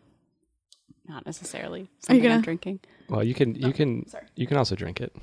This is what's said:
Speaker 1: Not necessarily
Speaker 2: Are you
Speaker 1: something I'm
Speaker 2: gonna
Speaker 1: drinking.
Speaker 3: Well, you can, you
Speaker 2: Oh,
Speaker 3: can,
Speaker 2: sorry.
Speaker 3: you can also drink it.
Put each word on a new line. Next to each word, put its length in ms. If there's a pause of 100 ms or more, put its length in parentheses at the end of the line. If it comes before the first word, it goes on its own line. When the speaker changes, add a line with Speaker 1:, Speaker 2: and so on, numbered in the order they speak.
(1080)
Speaker 1:
Not 180
necessarily 540
Speaker 2:
Are 20
you 60 (120)
Speaker 1:
something 260
I'm 60
Speaker 2:
gonna 100
Speaker 1:
drinking. 380 (280)
Speaker 3:
Well, 160
you 100
can, 200
you 140
Speaker 2:
Oh, 40
Speaker 3:
can, 360
Speaker 2:
sorry. 160 (120)
Speaker 3:
you 100
can 100
also 200
drink 240
it. 120 (100)